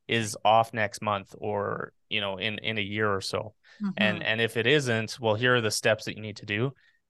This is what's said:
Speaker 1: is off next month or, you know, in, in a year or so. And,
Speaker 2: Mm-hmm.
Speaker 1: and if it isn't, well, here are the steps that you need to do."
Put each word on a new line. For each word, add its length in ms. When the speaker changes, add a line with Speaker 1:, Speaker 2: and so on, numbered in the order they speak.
Speaker 1:
is 360
off 280
next 300
month 360
or, 540
you 120
know, 180
in, 200
in 200
a 40
year 300
or 80
so. 340
And, 220
Speaker 2:
Mm-hmm. 100
Speaker 1:
and 120
if 160
it 100
isn't, 540
well, 140
here 220
are 40
the 100
steps 340
that 120
you 60
need 140
to 100
do." 280